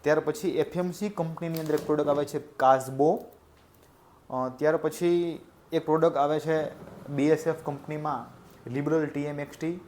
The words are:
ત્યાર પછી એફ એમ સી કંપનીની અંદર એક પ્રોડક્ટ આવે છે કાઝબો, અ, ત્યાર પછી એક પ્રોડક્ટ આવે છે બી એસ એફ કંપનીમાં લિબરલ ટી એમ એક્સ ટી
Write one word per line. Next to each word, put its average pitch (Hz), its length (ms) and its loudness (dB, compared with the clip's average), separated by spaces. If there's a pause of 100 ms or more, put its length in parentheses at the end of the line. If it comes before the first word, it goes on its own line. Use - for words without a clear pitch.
ત્યાર 151 180 4
પછી 151 280 -4
એફ 156 280 -2
એમ 180 140 -2
સી 208 180 -6
કંપનીની 165 520 -4
અંદર 156 140 0
એક 147 120 -2
પ્રોડક્ટ 151 220 4
આવે 143 160 2
છે 151 140 -6 (180)
કાઝબો, 131 680 4 (1040)
અ, 127 180 -2
ત્યાર 147 280 0
પછી 170 680 0 (280)
એક 160 120 0
પ્રોડક્ટ 160 320 4
આવે 147 240 2
છે 156 300 -2 (380)
બી 143 160 0
એસ 151 220 4
એફ 160 180 -4
કંપનીમાં 147 640 -6 (440)
લિબરલ 147 360 2
ટી 143 140 -4
એમ 147 200 -6
એક્સ 143 180 -10
ટી 170 300 -6